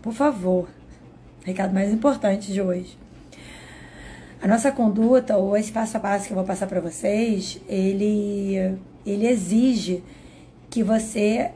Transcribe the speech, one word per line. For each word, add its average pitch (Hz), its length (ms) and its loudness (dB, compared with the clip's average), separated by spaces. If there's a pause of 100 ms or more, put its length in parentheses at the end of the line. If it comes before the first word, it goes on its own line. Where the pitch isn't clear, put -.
por 226 100 -4
favor, 185 560 0 (760)
recado 185 280 -2
mais 196 220 2
importante 214 580 0
de 190 80 -2
hoje. 180 380 -4 (1400)
A - 60 0
nossa 233 240 4
conduta, 226 680 4
ou 196 180 2
esse 214 160 0
passo 220 260 -4
a - 20 -2
passo 202 260 -2
que - 60 -10
eu 196 40 -6
vou 185 100 -2
passar 190 200 -4
pra 185 160 -2
vocês, 202 880 -2
ele, 196 1040 0 (300)
ele 208 220 0
exige 208 760 2 (640)
que 233 140 -4
você 220 760 0